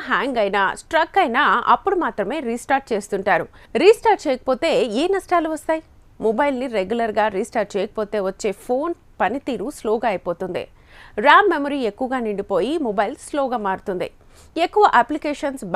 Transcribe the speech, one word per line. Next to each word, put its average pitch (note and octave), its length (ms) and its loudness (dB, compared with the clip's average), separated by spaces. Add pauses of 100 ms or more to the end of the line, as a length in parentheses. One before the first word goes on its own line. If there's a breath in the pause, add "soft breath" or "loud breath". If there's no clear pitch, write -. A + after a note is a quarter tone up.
హ్యాంగ్ A#3 360 0
అయినా, G3 200 2 (120)
స్ట్రక్ E4 480 0
అయినా B3+ 200 2 (320)
అప్పుడు F#4+ 300 0
మాత్రమే A3 320 -4 (120)
రీస్టార్ట్ C4+ 440 -2
చేస్తుంటారు. F#3+ 520 0 (380 loud breath)
రీస్టార్ట్ G#4+ 420 4
చేయకపోతే C4 460 0 (300)
ఏ E4+ 40 0 (100)
నష్టాలు E4+ 340 0
వస్తాయి? D#4+ 320 -4 (380)
మొబైల్ని B3 460 0 (100)
రెగ్యులర్గా G#3+ 520 0
రీస్టార్ట్ G#3 440 -4
చేయకపోతే G#3+ 460 -4 (100)
వచ్చే G3 220 -4 (120)
ఫోన్ C#4+ 300 -2 (260)
పనితీరు G#3+ 520 -2
స్లోగా A3+ 380 -2
అయిపోతుంది. F3+ 540 -4 (560 loud breath)
ర్యామ్ D#4+ 340 6
మెమరీ C#4+ 260 -2 (120)
ఎక్కువగా B3+ 280 -4
నిండిపోయి G3+ 540 -2 (140)
మొబైల్ G#3+ 280 -2 (120)
స్లోగా C4+ 400 -2
మారుతుంది. F#3 420 -4 (480 soft breath)
ఎక్కువ G#4 280 2 (160)
అప్లికేషన్స్ C#4+ 600 -4 (140)